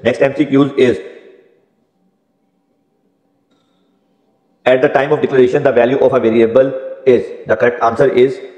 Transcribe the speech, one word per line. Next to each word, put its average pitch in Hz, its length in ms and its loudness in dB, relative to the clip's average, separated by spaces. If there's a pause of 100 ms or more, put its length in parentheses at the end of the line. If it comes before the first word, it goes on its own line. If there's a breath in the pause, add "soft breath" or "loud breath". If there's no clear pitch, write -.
Next 120 180 0
M 139 140 0
C 151 100 -2
Qs 135 320 0
is 120 220 2 (3750)
at 131 160 2
the 147 80 2
time 143 220 -2
of 147 100 -2
declaration, 127 400 0
the 135 100 0
value 120 280 0
of 127 140 2
a 127 60 0
variable 113 540 2 (320)
is. - 420 0
The 107 80 0
correct - 280 -2
answer 120 260 0
is 127 300 0 (180)